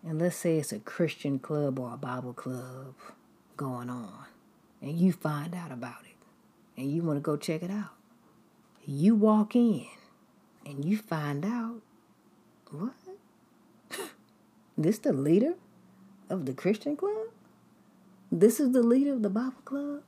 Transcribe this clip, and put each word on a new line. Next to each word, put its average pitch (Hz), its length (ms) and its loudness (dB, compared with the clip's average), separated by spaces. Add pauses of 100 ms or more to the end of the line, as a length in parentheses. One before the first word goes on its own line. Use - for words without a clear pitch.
And 160 140 -4
let's 170 160 2
say 165 220 2
it's 147 140 -2
a - 80 -6
Christian 147 600 -2
club 143 400 -2
or 123 140 -6
a 131 40 -12
Bible 127 360 -6
club 131 600 -10 (640)
going 123 320 -6
on, 117 360 -10 (540)
and 160 200 -4
you 185 120 6
find 156 440 -4
out 165 160 -10
about - 340 -12
it, - 720 -20
and 139 120 -4
you 165 100 0
wanna 151 200 0
go 147 160 -2
check 160 260 -4
it 180 80 -6
out. 202 220 -6 (920)
You 151 300 4
walk 214 400 6
in, 240 320 4 (760)
and 139 180 -8
you 196 140 2
find 147 480 -4
out, 233 360 -4 (920)
what? 196 220 -8 (1000)
<laughs> - 180 -10 (680)
This 170 200 2
the - 160 0
leader 170 400 4 (760)
of 175 160 -4
the 131 80 -4
Christian 220 440 -2
club? 427 300 -4 (1000)
This 208 300 4
is 262 140 2
the 247 100 6
leader 269 300 4
of 247 80 -2
the 208 80 0
Bible 247 340 -4
club? 285 440 -6